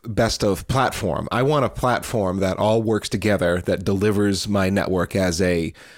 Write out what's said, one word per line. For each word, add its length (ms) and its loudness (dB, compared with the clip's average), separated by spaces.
best 400 0
of 240 0
platform. 640 -2
I 100 0
want 220 2
a 40 2
platform 680 -2
that 180 0
all 240 2
works 280 -2
together, 540 0
that 220 -2
delivers 640 0
my 220 2
network 460 0
as 260 0
a, 300 2